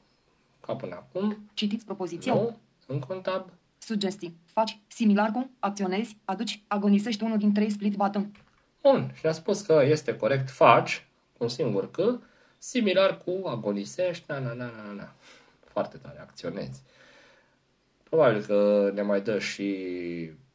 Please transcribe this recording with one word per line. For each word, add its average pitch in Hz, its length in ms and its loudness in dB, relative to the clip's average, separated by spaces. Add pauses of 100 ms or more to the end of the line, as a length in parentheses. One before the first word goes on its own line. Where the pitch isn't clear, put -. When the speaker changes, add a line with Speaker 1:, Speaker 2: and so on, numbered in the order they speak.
(600)
Speaker 1:
ca 113 160 -6
până 92 180 -10
acum. 202 600 -6
Speaker 2:
Citiți 214 300 -2
propoziția. 170 500 -4
Speaker 1:
Nu, 220 240 0 (280)
încă 143 280 -6
un 190 60 -10
tab. 185 300 -4 (280)
Speaker 2:
Sugestii. 196 640 -6
Faci - 420 -2
similar 214 440 4
cu, 254 280 -4
acționezi, 202 680 -4
aduci, 196 420 -6
agonisești, 208 560 2
unul 220 160 0
din 208 140 2
trei, 214 180 2
split 202 260 -2
button. 202 360 -2 (500)
Speaker 1:
Bun, 202 320 4
și - 80 -20
ne-a 160 100 2
spus 196 280 -2
că 156 240 6
este 147 320 2
corect 131 340 0
faci, - 560 6 (300)
cu - 60 -6
un 120 60 0
singur 101 420 -2
C, - 80 -20 (600)
similar 196 600 2
cu 185 280 -4
agonisești, 113 840 -4
na, 143 100 -4
na, 127 140 -6
na, 123 120 -8
na, 113 220 -12
na, 104 60 -12
na. 87 200 -14 (520)
Foarte - 320 -6
tare, - 240 -18
acționezi. 85 600 -10 (1200)
Probabil 123 400 4
că 101 520 2
ne 104 80 -2
mai 101 180 0
dă 104 180 -2
și 90 920 -6 (240)